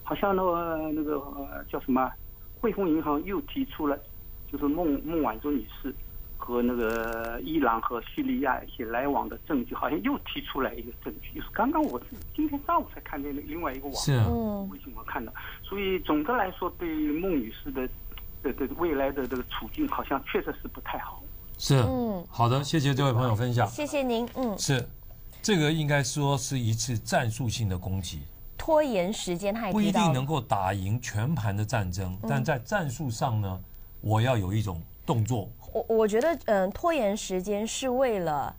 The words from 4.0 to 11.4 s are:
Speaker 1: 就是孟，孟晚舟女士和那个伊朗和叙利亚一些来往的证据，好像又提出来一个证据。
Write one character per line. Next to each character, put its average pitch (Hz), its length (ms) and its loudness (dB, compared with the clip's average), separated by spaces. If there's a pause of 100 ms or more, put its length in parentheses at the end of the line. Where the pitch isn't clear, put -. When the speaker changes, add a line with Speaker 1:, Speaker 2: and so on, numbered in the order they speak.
Speaker 1:
就 143 60 -6
是 143 100 0
孟， 147 360 2
孟 160 200 0
晚 113 160 0
舟 147 120 -2
女 127 140 0 (160)
士 131 120 -6 (440)
和 123 240 0
那 120 140 2
个 113 680 -2
伊 160 160 0
朗 117 220 4
和 117 200 -2
叙 - 200 -6
利 131 200 0
亚 131 220 0
一 - 60 -12
些 - 160 -8
来 117 220 0
往 117 200 0
的 113 120 -8
证 127 260 -2
据， - 80 -8
好 127 160 -2
像 151 140 0
又 269 160 0
提 - 220 -8
出 - 200 -4
来 113 140 0
一 120 80 -8
个 120 80 -10 (120)
证 139 180 -6
据。 - 180 -10